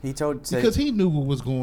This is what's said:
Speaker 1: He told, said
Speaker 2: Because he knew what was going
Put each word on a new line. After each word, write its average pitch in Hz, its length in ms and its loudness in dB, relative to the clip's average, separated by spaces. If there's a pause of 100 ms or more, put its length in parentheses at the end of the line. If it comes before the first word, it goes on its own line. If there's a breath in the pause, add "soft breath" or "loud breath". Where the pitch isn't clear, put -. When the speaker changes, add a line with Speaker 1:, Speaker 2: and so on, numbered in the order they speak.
Speaker 1:
He 135 100 -4
told, 147 340 -2
said - 100 -2
Speaker 2:
Because 123 200 4
he 294 160 0
knew 196 160 2
what 147 180 0
was 139 140 -2
going 127 220 -2